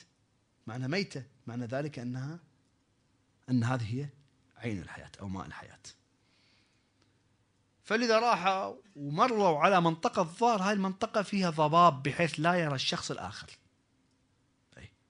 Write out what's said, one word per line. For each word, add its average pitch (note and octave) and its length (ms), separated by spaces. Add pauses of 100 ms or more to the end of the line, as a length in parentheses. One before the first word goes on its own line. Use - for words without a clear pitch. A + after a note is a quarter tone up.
(680)
معنى B2+ 220
ميتة، E3 340 (240)
معنى A#2+ 200
ذلك C#3 320
أنها، B2+ 420 (1080)
أن B2 140
هذه A#2 300
هي C#3+ 140 (480)
عين A2 260
الحياة - 380
أو G2 80
ماء F#2+ 180
الحياة. - 340 (2000)
فلذا A3+ 340
راحوا G3 580 (200)
ومروا F3 600
على F3+ 220
منطقة E3+ 420
الظاهر G3 400
هاي G3 100
المنطقة G3 500
فيها F#3 280
ضباب D#3 520
بحيث D3 360
لا E3+ 160
يرى D#3+ 200
الشخص - 360
الآخر. - 480 (1200)
أي. - 120 (200)